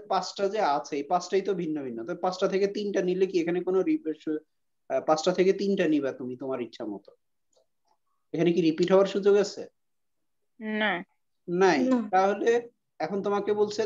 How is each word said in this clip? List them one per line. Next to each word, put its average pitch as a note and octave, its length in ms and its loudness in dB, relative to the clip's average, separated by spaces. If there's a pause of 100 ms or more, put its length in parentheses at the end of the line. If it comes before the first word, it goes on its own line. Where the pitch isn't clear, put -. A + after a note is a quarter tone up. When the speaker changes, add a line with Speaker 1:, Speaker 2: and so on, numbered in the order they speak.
Speaker 1:
পাঁচটা F#3+ 400 -4
যে G#3+ 180 -2
আছে, D3 300 -2
এই C#3+ 80 -4
পাঁচটাই F3+ 380 -2
তো G3 120 -4
ভিন্ন E3 300 -4
ভিন্ন। A#2+ 200 -8
তো E3+ 120 -8
পাঁচটা F3+ 320 -2
থেকে G3 200 2
তিনটা G3+ 340 -2
নিলে F3+ 240 0
কি F3+ 120 -4
এখানে F3 240 0
কোনো F#3 200 0
রি-, D#3 200 0 (880)
আহ, C3+ 100 0
পাঁচটা D#3 320 2
থেকে F#3 200 4
তিনটা G3 360 0
নিবা C#3 240 0
তুমি B2 240 -10
তোমার C3 240 -6
ইচ্ছা A#2 240 -10
মতো, G2+ 260 -12 (1200)
এখানে E3 180 4
কি E3+ 80 4
repeat D#3+ 300 2
হওয়ার F#3+ 180 6
সুযোগ G3+ 280 2
আছে? - 260 -2 (960)
Speaker 2:
না। G#3+ 320 -2 (560)
Speaker 1:
নাই। F3+ 320 4
Speaker 3:
না। B3+ 180 2 (120)
Speaker 1:
তাহলে G3+ 400 2 (500)
এখন F#3 220 -4
তোমাকে G3+ 300 -2
বলছে G#3 340 0